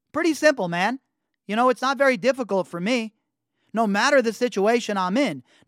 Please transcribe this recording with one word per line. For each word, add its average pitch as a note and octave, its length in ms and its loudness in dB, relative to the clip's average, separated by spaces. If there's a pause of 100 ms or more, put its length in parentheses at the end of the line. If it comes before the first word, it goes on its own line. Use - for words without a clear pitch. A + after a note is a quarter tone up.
(120)
Pretty D#4+ 220 0
simple, C4+ 340 0
man. F#3+ 320 -2 (460)
You G3+ 100 -4
know, B3 140 2
it's B3 100 -2
not C4 160 -2
very C4 220 2
difficult G3+ 500 -2
for E3+ 120 -10
me. A3+ 340 -2 (580)
No A3 140 0
matter A#3+ 340 2
the A3+ 120 0
situation A3 640 -2
I'm F#3 200 -2
in, G#3+ 280 -2 (240)